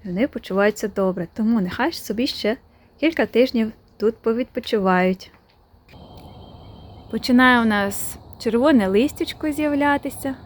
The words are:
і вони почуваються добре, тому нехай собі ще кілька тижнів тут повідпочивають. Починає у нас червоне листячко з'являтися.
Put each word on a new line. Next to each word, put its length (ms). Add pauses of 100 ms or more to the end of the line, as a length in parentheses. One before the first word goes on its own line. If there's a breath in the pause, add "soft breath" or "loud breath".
і 20
вони 200
почуваються 600
добре, 460
тому 280
нехай 320
собі 340
ще 300 (420 soft breath)
кілька 260
тижнів 460 (260)
тут 200
повідпочивають. 1120 (1800)
Починає 500
у 40
нас 520 (220)
червоне 480
листячко 640
з'являтися. 840 (100)